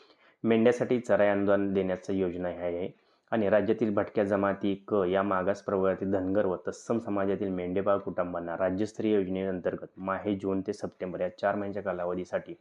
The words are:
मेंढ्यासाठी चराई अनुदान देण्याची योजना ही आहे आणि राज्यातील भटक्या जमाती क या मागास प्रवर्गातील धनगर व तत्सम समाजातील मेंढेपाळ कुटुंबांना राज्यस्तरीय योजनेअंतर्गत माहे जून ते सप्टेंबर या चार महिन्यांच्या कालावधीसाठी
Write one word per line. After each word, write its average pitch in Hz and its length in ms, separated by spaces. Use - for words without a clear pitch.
मेंढ्यासाठी 117 560
चराई 101 280
अनुदान 101 440
देण्याची 95 460
योजना 90 300
ही 85 100
आहे 87 320
आणि 110 180
राज्यातील 107 460
भटक्या 104 300
जमाती 98 640
क 110 60
या 95 120
मागास 98 400
प्रवर्गातील 95 500
धनगर 95 340
व 92 100
तत्सम 110 420
समाजातील 101 500
मेंढेपाळ 95 500
कुटुंबांना 85 600
राज्यस्तरीय 104 560
योजनेअंतर्गत 92 840
माहे 95 400
जून 95 240
ते 95 120
सप्टेंबर 95 480
या 92 180
चार 101 140
महिन्यांच्या 101 300
कालावधीसाठी 90 800